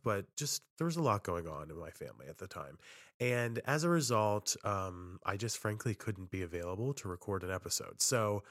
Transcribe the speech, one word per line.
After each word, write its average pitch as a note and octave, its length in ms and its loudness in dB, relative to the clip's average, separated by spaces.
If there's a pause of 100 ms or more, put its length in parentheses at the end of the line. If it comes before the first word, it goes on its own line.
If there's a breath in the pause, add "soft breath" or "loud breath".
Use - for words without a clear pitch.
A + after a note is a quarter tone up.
but G2+ 220 0 (100)
just - 260 -2 (160)
there D#3+ 60 0
was E3 120 0
a E3+ 60 2
lot G#2+ 220 6
going E2+ 240 -2
on D#2 220 -8
in D#2 60 -10
my E2 140 -10
family B1 380 -12
at D#2 100 -12
the F#2 80 -10
time. D2 320 -10 (400 loud breath)
And A#2+ 460 2
as D3 180 2
a E3+ 60 4
result, A2+ 720 4
um, F#2 600 -2
I F#2+ 140 0
just A2 180 -2
frankly G#2+ 380 0
couldn't F#2+ 360 -6
be F#2+ 120 -2
available F2 500 -2
to A2 160 -6
record F#2 360 -4
an F2+ 60 -4
episode. - 520 -2
So G#2 480 4